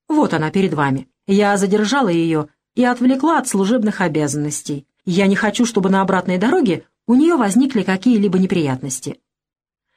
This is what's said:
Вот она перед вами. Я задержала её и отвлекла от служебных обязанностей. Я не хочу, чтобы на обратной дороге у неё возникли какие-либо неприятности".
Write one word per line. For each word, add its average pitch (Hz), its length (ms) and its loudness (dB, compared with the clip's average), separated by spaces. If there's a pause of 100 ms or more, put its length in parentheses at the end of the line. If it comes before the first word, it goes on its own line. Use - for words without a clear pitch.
Вот 302 240 2
она 156 160 0
перед 190 240 0
вами. 139 340 -2 (200)
Я 202 300 2
задержала 208 520 0
её 165 380 0 (280)
и 240 80 2
отвлекла 262 540 0
от - 100 -4
служебных 208 540 0
обязанностей. 147 840 -4 (180)
Я 190 220 2
не 196 80 2
хочу, 214 300 0
чтобы 190 240 0
на 190 120 2
обратной 185 380 -2
дороге 240 460 0 (220)
у 226 60 2
неё 320 240 4
возникли 226 460 0
какие-либо 190 560 2
неприятности". 147 800 -2 (760)